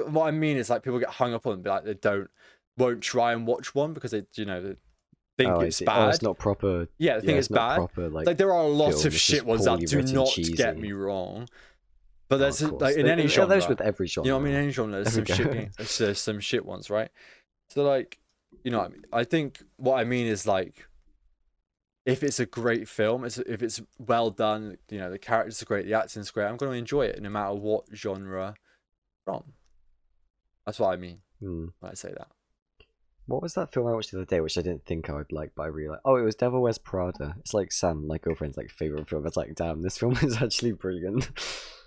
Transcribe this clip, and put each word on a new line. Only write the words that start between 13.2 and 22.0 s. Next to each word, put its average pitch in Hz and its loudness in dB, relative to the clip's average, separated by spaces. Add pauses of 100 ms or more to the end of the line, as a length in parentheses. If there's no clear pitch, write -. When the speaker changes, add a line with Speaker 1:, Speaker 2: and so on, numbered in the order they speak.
Speaker 2:
there 143 4
are 139 2
Speaker 1:
genre. 190 6
Speaker 2:
those 185 4
with 127 2
every 98 0
Speaker 1:
You - 0
know 135 2
what 135 0
I - 0
mean? 139 0
Speaker 2:
genre. 139 2
Speaker 1:
In 143 2
any 143 0
genre, 117 -2 (120)
there's 110 0
Speaker 2:
There 110 2
we - -4
Speaker 1:
some 90 2
shit 135 2
Speaker 2:
go. 139 2
Speaker 1:
being, 107 -4
there's, 107 -6
there's 101 0
some 107 -4
shit 104 -2
ones, 98 -12
right? 107 0 (640)
So, 143 2
like, 139 2 (460)
you 123 -2
know 113 2
what 90 0
I - -14
mean? - -20 (100)
I 117 2
think 151 -2 (140)
what 131 2
I 117 2
mean 120 0
is, 104 -2
like, 95 0 (1160)